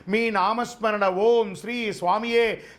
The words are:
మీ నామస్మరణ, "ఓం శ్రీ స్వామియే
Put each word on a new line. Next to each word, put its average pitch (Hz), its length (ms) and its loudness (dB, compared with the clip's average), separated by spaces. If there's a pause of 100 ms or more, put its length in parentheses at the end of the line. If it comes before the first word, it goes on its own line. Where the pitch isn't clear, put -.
మీ 226 220 0
నామస్మరణ, 214 760 0
"ఓం 208 480 2
శ్రీ 220 380 -6
స్వామియే 220 680 0 (180)